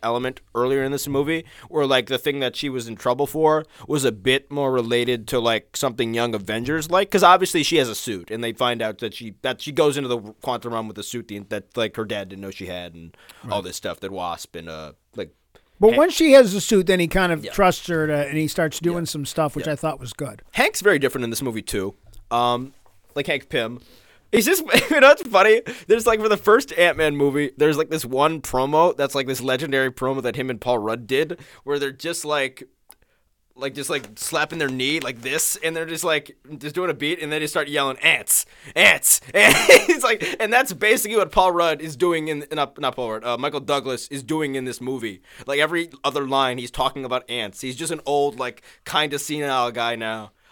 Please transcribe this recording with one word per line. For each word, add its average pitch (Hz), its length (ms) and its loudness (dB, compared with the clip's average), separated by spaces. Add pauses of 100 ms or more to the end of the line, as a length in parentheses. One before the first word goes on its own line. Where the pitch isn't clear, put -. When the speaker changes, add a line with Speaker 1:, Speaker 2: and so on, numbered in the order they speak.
Speaker 1:
element 120 400 -4 (140)
earlier 131 280 0
in 135 80 -4
this 143 160 -6
movie, 147 380 -2 (240)
where, 147 160 0
like, 127 220 2
the 131 100 0
thing 143 220 -2
that 127 160 -2
she 143 140 -4
was 123 180 -6
in 113 80 -10
trouble 131 320 0
for 156 380 2 (220)
was 139 160 0
a 127 80 4
bit 123 400 0
more 143 200 -2
related 120 560 0
to, 131 120 -2
like, 113 380 -2
something 117 380 -2
Young 117 180 0
Avengers, 117 560 -4
like, 180 220 2
'cause 190 100 2
obviously 180 400 6
she 170 160 0
has 135 100 4
a 110 60 -6
suit, 98 380 -8
and 113 120 -6
they 117 80 -4
find 120 300 -2
out 110 160 -4
that 107 160 -8
she, 110 300 -14
that 127 180 -4
she 151 100 -10
goes 147 240 4
into 139 140 -4
the 120 80 0 (240)
quantum 120 320 -6
realm 113 140 -4
with 104 100 -14
a 101 60 -10
suit 117 240 -10
the, 101 100 -10 (120)
that, - 280 -10
like, 110 200 -4
her 113 80 -4
dad 101 240 -8
didn't 98 120 -14
know 98 80 -10
she 95 160 -12
had, 87 300 -10
and 85 200 -20 (280)
all 107 160 -4
Speaker 2:
Right. 92 60 -8
Speaker 1:
this 90 100 -12
stuff 87 240 -8
that 95 120 -8
Wasp 90 440 -8
and, 82 120 -12
uh, 78 260 -14 (220)
like, 87 140 -10 (500)
Speaker 2:
But 208 100 6
Speaker 1:
Hank 247 100 4
Speaker 2:
when 330 100 4
she 320 220 2
has 254 240 10
a 196 60 -2
suit, 185 260 2
then 185 120 2
he 170 80 0
kind 180 240 0
of 156 140 -4
Speaker 1:
Yeah. 190 60 -12
Speaker 2:
trusts 185 380 2
her 160 180 0
to, 151 80 0 (120)
and 151 120 -4
he 156 80 0
starts 160 320 -2
doing 170 240 -2
Speaker 1:
Yeah. - 0 -
Speaker 2:
some 151 240 -6
stuff, 156 280 -2
which 165 120 -6
Speaker 1:
Yeah. 156 60 -2
Speaker 2:
I - 20 -4
thought 151 240 -6
was 123 140 -12
good. - 280 -10 (120)
Speaker 1:
Hank's 285 280 0
very 180 160 6
different 131 280 -2
in 117 40 -4
this 113 140 -6
movie 113 180 -4
too. 98 320 -6 (380)
Um, 120 420 0 (400)
like 143 140 -4
Hank 147 220 -4
Pym. 120 320 -4 (500)
He's 214 160 4
just, 339 180 2
<laughs> 262 240 2
you 311 100 2
know, 269 120 12
it's 302 160 4
funny. 214 340 6 (240)
There's, 226 220 2
like, 220 120 2
for 214 80 0
the 208 100 4
first 233 360 2
Ant-Man 156 420 2
movie, 143 400 0
there's, 151 220 2
like, 156 140 -4
this 160 120 -4
one 139 380 0
promo 151 560 2
that's, 139 160 -2
like, 135 140 -2
this 131 140 -6
legendary 131 500 0
promo 131 320 -4
that 117 120 -2
him 131 140 -4
and 117 100 -8
Paul 123 200 0
Rudd 113 260 -4
did, 139 320 -2 (280)
where 143 120 -2
they're 139 140 -4
just, 165 340 -8
like, 143 380 -4 (920)
like, 131 200 -8
just, 139 160 -8
like, 143 120 -4 (120)
slapping 151 420 -4
their 151 120 0
knee 131 300 -2
like 123 220 -8
this, 139 420 -4
and 165 120 -2
they're 165 100 -4
just, 160 180 -8
like, 156 320 -2 (220)
just 143 160 -12
doing 180 160 -2
a 160 60 -2
beat, 151 260 -4
and 151 100 -8
they 156 80 -2
just 147 140 -4
start 151 140 -2
yelling, 143 320 -2
"Ants, 143 480 2 (280)
ants, 175 520 6
<laughs> - 80 -8
ants." - 500 8
He's 320 180 2
like, 247 360 -2
and 214 120 0
that's 247 220 2
basically 214 440 0
what 185 140 2
Paul 185 200 4
Rudd 170 280 2
is 156 160 -10
doing 160 340 0
in, 147 220 -8
not, 147 300 -4
not 131 140 -2
Paul 120 160 -6
Rudd, 110 120 -8
uh, 120 140 -2
Michael 143 220 -4
Douglas 135 480 -4
is 135 160 -12
doing 147 320 -4
in 131 100 -6
this 123 160 -10
movie. 117 400 -8 (240)
Like, 143 140 -2
every 165 320 0 (120)
other 143 240 -2
line, 131 300 0
he's 120 140 -12
talking 131 340 -4
about 127 240 -6
ants. 117 320 -8
He's 127 140 -10
just 160 160 -8
an 156 160 -6
old, 143 320 0
like, 123 240 -8 (220)
kinda 147 340 -2
senile 139 500 -2
guy 117 260 -4
now. 110 360 -8 (200)